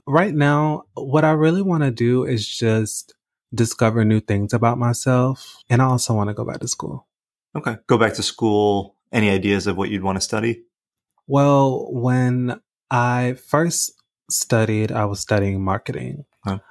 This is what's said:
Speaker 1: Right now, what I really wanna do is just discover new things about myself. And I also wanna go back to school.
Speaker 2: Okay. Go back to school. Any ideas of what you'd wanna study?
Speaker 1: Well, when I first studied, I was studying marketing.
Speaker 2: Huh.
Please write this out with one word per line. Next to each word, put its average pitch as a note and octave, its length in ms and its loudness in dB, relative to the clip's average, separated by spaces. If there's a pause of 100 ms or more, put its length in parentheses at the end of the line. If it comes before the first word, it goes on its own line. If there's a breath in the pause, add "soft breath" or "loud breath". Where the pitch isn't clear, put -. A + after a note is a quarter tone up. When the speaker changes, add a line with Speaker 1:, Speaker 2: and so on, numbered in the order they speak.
Speaker 1:
Right E3 280 2
now, D3+ 500 2 (100)
what D3+ 300 0
I D#3 60 6
really D#3+ 320 2
wanna D#3+ 280 0
do A#2+ 340 2
is A2+ 220 -2
just - 680 -2 (400)
discover A2+ 500 2
new A2 160 4
things G2+ 320 -2
about A#2 260 2
myself. B2+ 800 -2 (140)
And A#2+ 100 4
I C3 60 4
also B2 280 0
wanna G#2 200 -2
go G#2+ 100 -6
back - 160 -8
to B2 80 -6
school. - 380 -10 (500)
Speaker 2:
Okay. B2 200 -6 (100)
Go A#2+ 120 4
back G#2+ 160 2
to - 80 -6
school. G#2 760 0 (160)
Any G#2+ 180 2
ideas G2 360 0
of F#2+ 100 -2
what G2+ 140 -4
you'd G2+ 120 -6
wanna F#2+ 180 -4
study? A2+ 440 -4 (600)
Speaker 1:
Well, C#3 640 2
when B2+ 680 0 (300)
I B2 440 0 (120)
first E3 460 0 (380)
studied, G#2+ 600 0
I G#2+ 140 0
was G2+ 140 -6
studying G2 420 0
marketing. C3 600 -6 (200)
Speaker 2:
Huh. F#2+ 140 -4 (120)